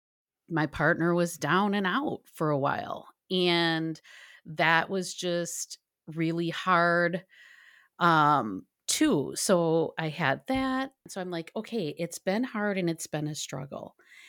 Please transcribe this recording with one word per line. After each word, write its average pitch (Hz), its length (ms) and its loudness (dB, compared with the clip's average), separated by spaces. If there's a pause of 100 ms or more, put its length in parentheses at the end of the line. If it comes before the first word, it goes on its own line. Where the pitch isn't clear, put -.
(480)
my 156 200 0
partner 170 480 2
was 175 220 0
down 190 360 2
and 202 140 0
out 247 320 -2 (140)
for 156 180 -2
a 143 60 2
while. - 500 -2 (240)
And 170 680 0 (460)
that 165 440 2
was 185 240 -4
just - 640 -6 (400)
really 165 320 0
hard, 175 760 2 (760)
um, 147 680 4 (220)
too. 185 480 2
So 165 640 2
I 160 100 -4
had 147 380 0
that. 262 460 -2 (160)
So 196 120 -8
I'm 180 100 -8
like, 165 240 -8
"Okay, 220 420 -4
it's 170 220 -6
been 208 240 -2
hard 208 340 -2
and 175 120 0
it's 165 180 -4
been 151 200 -4
a 151 80 -6
struggle." - 600 -10 (340)